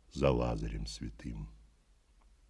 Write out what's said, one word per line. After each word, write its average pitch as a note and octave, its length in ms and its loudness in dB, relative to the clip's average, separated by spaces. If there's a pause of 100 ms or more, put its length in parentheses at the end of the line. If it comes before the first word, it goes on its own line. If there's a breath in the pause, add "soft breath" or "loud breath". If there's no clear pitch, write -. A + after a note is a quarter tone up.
(120)
за C2+ 200 6
Лазарем G#1+ 540 0
Святым. A1+ 640 -8 (1000)